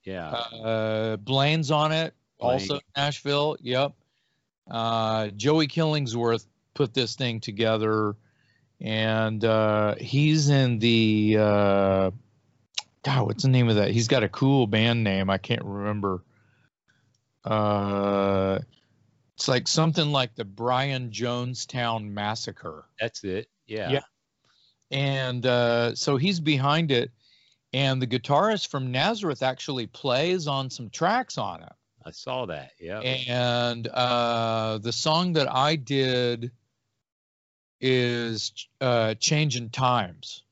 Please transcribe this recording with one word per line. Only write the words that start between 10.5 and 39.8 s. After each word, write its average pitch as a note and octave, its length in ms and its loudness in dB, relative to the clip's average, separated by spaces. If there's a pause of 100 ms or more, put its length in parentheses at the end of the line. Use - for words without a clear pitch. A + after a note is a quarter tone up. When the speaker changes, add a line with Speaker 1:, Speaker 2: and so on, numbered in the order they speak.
Speaker 2:
the, A2 600 4
uh, G2 720 4 (920)
God, C3 220 2
what's - 160 -4
the C3+ 80 4
name B2 180 4
of A2 80 4
that? G2+ 140 4
He's A2+ 180 0
got C3 140 4
a G2 80 0
cool C3+ 360 2
band A2+ 380 2
name. F#2+ 240 0
I G2 80 2
can't A#2 280 -4
remember. G2+ 600 -4 (1200)
Uh, G2+ 1120 0 (760)
it's - 100 -4
like B2+ 220 0
something D#3+ 420 2
like C3 240 -2
the A#2 100 -8
Brian B2 680 -2
Jonestown A#2+ 1000 -4
Massacre. G2+ 760 -8 (120)
Speaker 1:
That's - 240 -6
it. G2 260 -6 (180)
Yeah. G#2+ 240 -6
Speaker 2:
Yeah. C#3 100 0 (920)
And, C3+ 560 -2
uh, A#2+ 480 2
so C#3+ 220 0
he's E3+ 240 0
behind D3 500 2
it, A#2+ 220 2 (600)
and C3+ 300 0
the B2 60 -2
guitarist D3+ 600 0
from C3 220 -6
Nazareth D#3+ 540 -2
actually B2+ 420 -4
plays D3+ 640 -2
on C3+ 220 -4
some A2+ 200 -12
tracks G3+ 480 -2
on F2+ 240 -6
it. D#2+ 100 -16 (320)
Speaker 1:
I E3 60 -14
saw B2+ 360 -6
that. D2 340 -8
Yeah. F2+ 200 -8
Speaker 2:
And, B2 840 -2
uh, A#2 920 0
the A2+ 140 -6
song E3 420 0
that C3+ 180 0
I C#3+ 240 2
did B2 760 -2 (1300)
is, A#2+ 720 0 (280)
uh, A#2 340 2
Changing B2+ 560 0
Times. A#2 800 -2